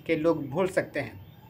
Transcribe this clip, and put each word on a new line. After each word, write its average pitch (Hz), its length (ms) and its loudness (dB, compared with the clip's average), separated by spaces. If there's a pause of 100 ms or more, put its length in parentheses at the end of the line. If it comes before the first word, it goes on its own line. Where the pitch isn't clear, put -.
के 165 100 2
लोग 160 320 2
भूल 175 200 2
सकते - 320 -2
हैं, 117 140 -6 (360)